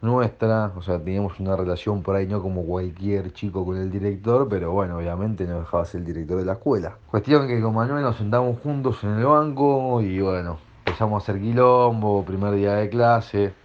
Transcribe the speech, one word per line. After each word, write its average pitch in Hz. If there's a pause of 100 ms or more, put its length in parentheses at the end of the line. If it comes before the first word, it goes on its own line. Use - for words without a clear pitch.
nuestra. 110
O 90
sea, 90
teníamos 95
una 95
relación 92
por 98
ahí, 98
no 101
como 92
cualquier 92
chico 95
con 92
el 95
director, 101
pero 87
bueno, 90
obviamente 90
no 87
dejaba 85
de 82
ser 90
el 87
director 82
de 92
la 92
escuela. 101 (140)
Cuestión 139
que 120
con 110
Manuel 131
nos 120
sentamos 120
juntos 139
en 104
el 117
banco 139
y 95
bueno, 90 (280)
empezamos 107
a -
hacer 98
quilombo, 117
primer 98
día 101
de 104
clase. 110 (120)